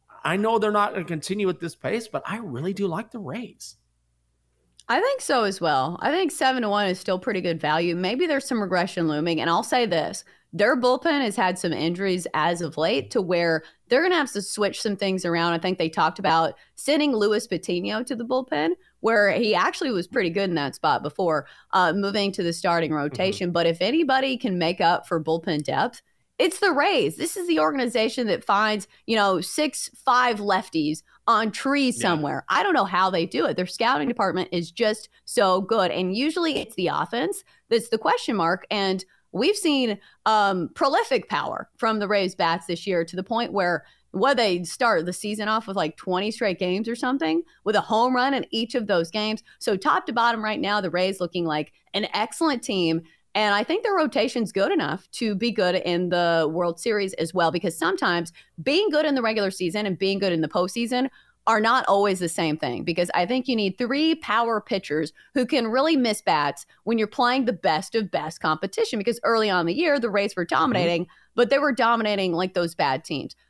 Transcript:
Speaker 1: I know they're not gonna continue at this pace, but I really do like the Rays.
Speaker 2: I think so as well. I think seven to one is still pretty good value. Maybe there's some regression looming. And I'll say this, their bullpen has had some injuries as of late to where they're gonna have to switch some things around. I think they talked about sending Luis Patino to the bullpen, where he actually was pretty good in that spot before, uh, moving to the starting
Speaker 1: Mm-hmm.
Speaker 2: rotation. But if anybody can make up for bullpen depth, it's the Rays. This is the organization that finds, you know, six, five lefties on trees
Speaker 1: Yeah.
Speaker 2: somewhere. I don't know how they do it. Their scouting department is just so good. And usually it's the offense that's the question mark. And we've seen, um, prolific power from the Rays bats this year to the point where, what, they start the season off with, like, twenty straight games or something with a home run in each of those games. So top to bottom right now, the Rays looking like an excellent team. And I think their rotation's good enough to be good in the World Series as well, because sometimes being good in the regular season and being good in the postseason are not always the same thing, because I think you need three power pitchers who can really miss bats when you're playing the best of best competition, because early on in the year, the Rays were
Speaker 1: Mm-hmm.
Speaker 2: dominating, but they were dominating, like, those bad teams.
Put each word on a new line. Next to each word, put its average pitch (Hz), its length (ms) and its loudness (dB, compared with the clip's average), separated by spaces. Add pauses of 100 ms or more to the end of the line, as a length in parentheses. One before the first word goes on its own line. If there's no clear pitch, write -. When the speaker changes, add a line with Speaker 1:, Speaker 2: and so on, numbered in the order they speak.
(240)
Speaker 1:
I 160 120 0
know 220 220 2
they're 214 120 0
not 208 240 2
gonna 175 100 -4
continue 185 460 -2
at 180 100 -4
this 165 140 -8
pace, 226 340 -6
but 135 160 -6
I 208 140 -8
really 165 340 -6
do 196 140 -2
like 185 240 -6
the 240 80 -14
Rays. 190 580 -12 (1120)
Speaker 2:
I 247 120 4
think 508 200 0
so 247 240 2
as 196 160 -2
well. 151 420 2
I 233 80 0
think 349 220 0
seven 262 300 0
to 214 60 -2
one 202 200 2
is 185 100 -2
still 185 200 -2
pretty 185 220 -4
good 170 200 -2
value. 165 360 2
Maybe 220 300 0
there's 277 200 -2
some 233 140 -2
regression 180 480 0
looming. 151 320 0
And 135 80 -2
I'll 175 140 2
say 247 240 0
this, 175 380 -2 (280)
their 233 240 2
bullpen 254 460 2
has 214 120 -2
had 185 240 0
some 170 140 -2
injuries 175 640 -2
as 165 260 2
of 165 160 -6
late 165 360 0
to 214 100 0
where 170 400 0 (260)
they're 262 140 2
gonna 359 140 2
have 285 160 -2
to 202 100 -6
switch - 400 -2
some 208 140 -2
things 190 280 -2
around. 170 280 0
I 170 60 0
think 170 200 -2
they 165 100 0
talked 165 300 0
about 165 360 2 (200)
sending 294 400 2
Luis 214 320 2
Patino 196 560 -4
to 240 140 -6
the 233 80 -6
bullpen, 269 480 0 (280)
where 208 300 4
he 214 240 2
actually - 380 0
was 175 160 -2
pretty 185 220 0
good 196 200 0
in 170 60 0
that 143 180 -2
spot 143 280 0
before, 156 440 -2 (260)
uh, 180 200 4
moving 196 400 0
to 196 100 -4
the 170 100 0
starting 165 380 0
Speaker 1:
Mm-hmm. 156 80 -2
Speaker 2:
rotation. 175 540 -2
But 170 140 2
if 170 140 0
anybody 262 560 2
can 190 220 -2
make 175 220 0
up 175 260 2
for 165 160 -2
bullpen 160 400 -2
depth, 165 400 -4 (360)
it's 339 200 0
the 392 140 2
Rays. 285 440 2
This - 200 -4
is 349 100 -6
the 320 140 2
organization 247 640 0
that 196 180 -2
finds, 214 440 0 (180)
you 226 100 0
know, 196 240 4
six, - 540 -2
five 247 440 2
lefties 185 640 -2 (260)
on 220 240 2
trees 269 440 0
Speaker 1:
Yeah. 202 120 0
Speaker 2:
somewhere. 147 400 0
I 269 160 2
don't 381 100 2
know 208 120 2
how 185 240 2
they 180 160 0
do 269 200 -2
it. - 100 -2
Their 180 100 -2
scouting 262 420 0
department 190 420 0
is 175 220 -4
just 214 360 -2 (160)
so 190 360 2
good. 196 320 0
And 185 240 -2
usually 311 420 -2
it's - 160 -10
the 175 140 -2
offense 233 560 -4 (240)
that's 226 220 0
the 226 80 0
question 302 360 0
mark. 180 380 0
And 190 320 -2 (260)
we've 277 240 2
seen, 262 460 0 (260)
um, 196 480 2
prolific - 540 0
power - 480 -4
from 220 240 -2
the 202 80 -2
Rays 190 260 2
bats 170 320 0
this 170 220 -6
year 175 160 2
to 170 100 -16
the 180 80 -6
point 226 300 -2
where, 175 320 0 (260)
what, 247 260 2
they 185 280 2
start 185 420 0
the 180 60 -6
season 208 340 -6
off 220 220 -2
with, 196 80 -4
like, 160 200 -2
twenty 190 360 -2
straight 202 260 -2
games 190 300 -2
or 233 80 -4
something 320 460 -2 (200)
with 208 140 0
a 196 40 2
home 247 360 2
run 262 180 2
in 247 160 -2
each 226 240 -4
of 226 140 -2
those 170 240 0
games. 214 320 -4 (160)
So 208 160 0
top 311 300 0
to - 60 -6
bottom 233 300 2
right 214 180 -2
now, 202 200 0
the 185 100 -2
Rays 185 300 0
looking 175 240 -4
like 156 280 -2 (220)
an 208 200 -2
excellent 240 500 -2
team. 165 380 0 (320)
And 208 200 2
I 208 100 2
think 370 180 -2
their 415 120 0
rotation's 254 580 0
good 196 180 2
enough 190 420 -2
to 214 220 -2
be 220 180 0
good 180 220 2
in 175 360 0
the 170 420 2
World 170 260 -2
Series 202 360 -2
as 165 180 -4
well, 247 180 2
because 170 240 -2
sometimes 208 560 0 (320)
being 370 280 2
good 302 160 2
in 285 80 2
the 254 80 0
regular 220 280 0
season 190 360 -4
and 185 120 -2
being 196 200 0
good 185 160 0
in 160 80 0
the 151 60 -2
postseason 233 600 -2 (380)
are 220 120 4
not 233 300 2
always 202 320 4
the 175 80 0
same 156 300 -2
thing, 127 260 -4
because 175 300 0
I 185 100 2
think 254 240 -2
you 247 80 0
need 196 220 -2
three 285 380 0
power 226 440 0
pitchers 160 540 -4 (180)
who 254 140 0
can 247 200 0
really 277 300 2
miss 233 240 2
bats 147 460 0 (180)
when 233 140 0
you're 214 100 0
playing 247 380 2
the 240 80 0
best 165 400 0
of 220 160 0
best 160 300 -4
competition, 190 580 -2
because 233 260 -2
early 220 240 2
on 180 120 2
in 170 60 0
the 170 60 0
year, 285 260 2
the 226 120 -2
Rays 202 260 0
were 175 80 -2
Speaker 1:
Mm-hmm. 311 100 -4
Speaker 2:
dominating, 180 520 2 (280)
but 240 140 2
they 247 100 4
were 285 140 2
dominating, 214 640 2
like, 185 180 -2
those 170 220 -2
bad 147 280 0
teams. - 320 -8 (160)